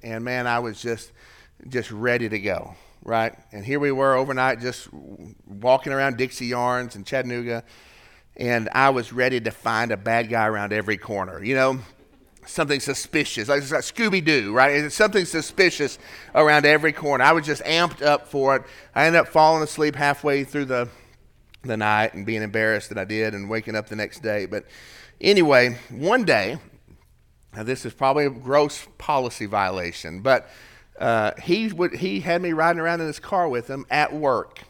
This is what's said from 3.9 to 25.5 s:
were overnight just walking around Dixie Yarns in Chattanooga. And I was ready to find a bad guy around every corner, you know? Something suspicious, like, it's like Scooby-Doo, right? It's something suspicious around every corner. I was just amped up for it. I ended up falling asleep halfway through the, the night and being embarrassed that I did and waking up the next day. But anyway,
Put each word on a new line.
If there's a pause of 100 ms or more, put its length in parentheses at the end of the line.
were
overnight
just (580)
walking
around
Dixie
Yarns
in
Chattanooga. (760)
And
I
was
ready
to
find
a
bad
guy
around
every
corner,
you
know? (680)
Something
suspicious,
like,
it's
like
Scooby-Doo,
right?
It's
something
suspicious (340)
around
every
corner.
I
was
just
amped
up
for
it. (320)
I
ended
up
falling
asleep
halfway
through
the, (760)
the
night
and
being
embarrassed
that
I
did
and
waking
up
the
next
day.
But (560)
anyway, (120)